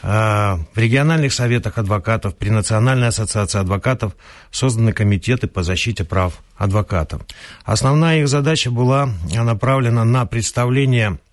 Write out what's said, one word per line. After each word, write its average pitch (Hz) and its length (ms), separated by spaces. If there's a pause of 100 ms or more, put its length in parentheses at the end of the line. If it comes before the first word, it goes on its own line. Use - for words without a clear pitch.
А, 104 560 (160)
в - 40
региональных 139 540
советах 120 460
адвокатов, 104 580
при 101 140
Национальной 117 580
ассоциации 104 520
адвокатов 98 520 (380)
созданы 113 420
комитеты 104 540
по - 160
защите 92 420
прав 92 280 (240)
адвокатов. 95 680 (420)
Основная 151 560
их 143 80
задача 143 420
была 131 380 (260)
направлена 117 680
на 120 220
представление 120 920 (140)